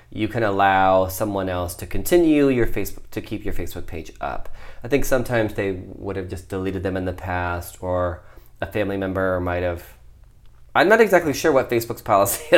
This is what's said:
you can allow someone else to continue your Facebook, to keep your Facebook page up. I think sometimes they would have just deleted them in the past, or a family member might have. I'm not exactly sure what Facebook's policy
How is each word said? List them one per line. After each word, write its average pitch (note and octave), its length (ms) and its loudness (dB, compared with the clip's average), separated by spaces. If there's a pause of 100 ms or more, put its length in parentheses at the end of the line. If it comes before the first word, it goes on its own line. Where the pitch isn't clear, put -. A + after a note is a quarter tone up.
(100)
you G#2+ 160 -4
can A2+ 160 -2
allow F#2+ 640 4
someone G2 440 -4
else F2+ 260 -4
to G2 100 -12
continue D3+ 600 4
your A#2+ 180 2
Facebook, - 440 -4
to - 100 -6
keep G#2 240 -10
your F#2+ 80 -2
Facebook F2+ 340 -4
page D#2+ 240 -10 (120)
up. C#2 260 -4 (340)
I - 40 -10
think C3 180 2
sometimes A#2+ 500 0
they G2 180 -2
would F#2+ 420 -8
have F#2 140 -8
just F#2 200 -12
deleted F#2+ 360 -4
them F#2+ 120 -2
in F#2 80 -4
the F#2 80 -4
past, F2+ 720 -6
or F2+ 400 -2 (380)
a F#2+ 60 -6
family G2 300 -2
member F#2+ 440 -2
might F2 240 -2
have. F2 200 -4 (880)
I'm C#3+ 160 6
not A3+ 120 6
exactly F3 340 4
sure E3 160 2
what C3 180 4
Facebook's A#2 320 -2
policy - 580 2